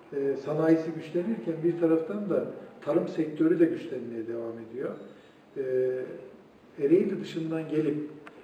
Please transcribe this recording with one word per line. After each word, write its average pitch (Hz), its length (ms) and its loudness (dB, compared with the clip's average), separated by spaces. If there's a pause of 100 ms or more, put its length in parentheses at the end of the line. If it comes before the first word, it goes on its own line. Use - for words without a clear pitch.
(140)
e, 139 240 0
sanayisi 160 540 2
güçlenirken 175 720 -2
bir 170 160 2
taraftan 170 500 2
da 131 160 2 (360)
tarım 170 260 2
sektörü 160 520 2
de 170 60 8
güçlenmeye 117 600 -4
devam 117 260 -6 (160)
ediyor. 135 200 -6 (680)
E, 135 60 -4 (1200)
Ereğli 185 360 6
dışından 160 480 -4
gelip 151 280 2 (460)